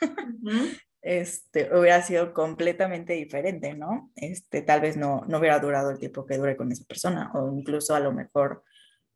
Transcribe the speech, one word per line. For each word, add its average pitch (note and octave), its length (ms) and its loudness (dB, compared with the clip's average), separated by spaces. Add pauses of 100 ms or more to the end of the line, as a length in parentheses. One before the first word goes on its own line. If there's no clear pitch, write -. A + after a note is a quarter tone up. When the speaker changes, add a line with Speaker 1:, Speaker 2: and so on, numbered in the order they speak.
Speaker 1:
<laughs> A#3+ 420 -6
Speaker 2:
Ujú. A3 360 -2 (240)
Speaker 1:
este, F3 720 0
hubiera F3 260 8
sido F3 320 0
completamente E3+ 800 -2
diferente, D3+ 600 -6
¿no? E3+ 420 -8
Este, D3+ 460 -8
tal D3+ 180 6
vez D#3 160 0
no, C#3+ 320 -2
no D#3 100 0
hubiera D#3 200 6
durado C#3 320 0
el C3+ 80 -6
tiempo - 280 -10
que C#3 120 -4
duré C3+ 180 0
con B2+ 160 -4
esa B2 120 -10
persona, - 500 -4
o C#3 240 -2
incluso D3 380 -2
a D3 40 2
lo C#3+ 120 0
mejor C#3 500 -2 (540)